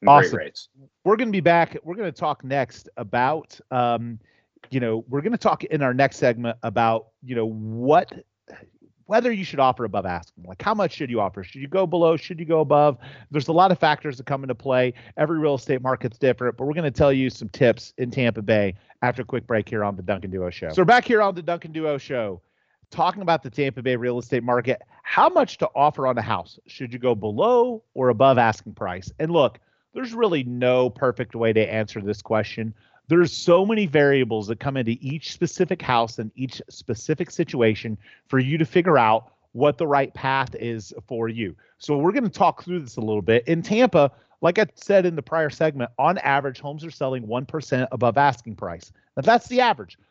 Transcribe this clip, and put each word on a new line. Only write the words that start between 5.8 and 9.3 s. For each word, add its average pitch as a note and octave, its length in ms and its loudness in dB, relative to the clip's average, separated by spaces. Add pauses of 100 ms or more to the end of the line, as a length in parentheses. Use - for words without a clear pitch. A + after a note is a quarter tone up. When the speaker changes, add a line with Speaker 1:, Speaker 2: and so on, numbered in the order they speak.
Speaker 2:
our B2+ 120 0
next C3+ 240 2
segment A#2 460 0
about, A2+ 440 0 (160)
you B2+ 140 -8
know, A2+ 80 0
what, A2+ 640 0 (920)
whether A#3+ 260 2